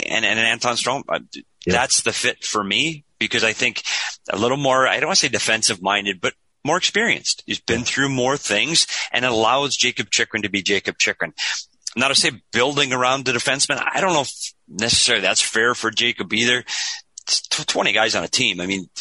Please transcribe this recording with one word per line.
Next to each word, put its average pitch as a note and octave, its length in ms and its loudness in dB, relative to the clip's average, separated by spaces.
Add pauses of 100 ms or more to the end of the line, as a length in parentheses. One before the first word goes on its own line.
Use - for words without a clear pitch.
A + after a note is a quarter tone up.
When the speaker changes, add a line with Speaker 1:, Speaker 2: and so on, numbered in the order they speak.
Speaker 1:
and, A2+ 180 0
and G#2+ 140 2
Anton A2+ 380 0
Strowman. C3 320 -2
Uh, D2 120 -2 (460)
Speaker 2:
Yeah. F2+ 80 0
Speaker 1:
that's B2 280 2
the A2+ 100 -2
fit - 320 -2
for G#2+ 180 -2
me, C3+ 420 -2 (140)
because A2 240 0
I A2 100 2
think B2 300 -2 (460)
a - 80 -2
little A#2+ 220 2
more, C3 280 2
I G#2+ 140 2
don't D#3 80 -2
wanna F#3+ 80 0
say D#3 120 2
defensive A2 540 0
minded, G2 380 0
but - 140 -2 (300)
more D3+ 120 2
experienced. F#3 680 -2
He's G#2 120 -4
been A#2+ 240 0
through C#3 280 0
more C3 260 0
things, B2 500 0 (260)
and A#2+ 120 0
allows B2+ 520 2
Jakob B2 340 -2
Chychrun A2 320 0
to G#2 80 0
be G2 120 -2
Jakob G2 360 0
Chychrun. F2 340 -2 (640)
Not C3 120 2
to C3+ 60 0
say D#3+ 160 2 (220)
building C3+ 400 2
around B2+ 340 2
the C3 60 0
defenseman. C3+ 520 0
I - 160 -2
don't F#3 140 4
know D3 80 4
if - 80 -4 (420)
necessarily A2+ 500 2
that's G2 200 2
fair A#2 320 2
for A2+ 160 -2
Jacob A2 420 -2
either. A#2+ 320 2 (580)
It's - 200 -2
tw-, - 240 -6
twenty E3 260 0
guys A2 220 2
on F2+ 100 0
a - 40 -4
team. G#2 320 0
I F2+ 60 -4
mean, F#2+ 220 -4 (120)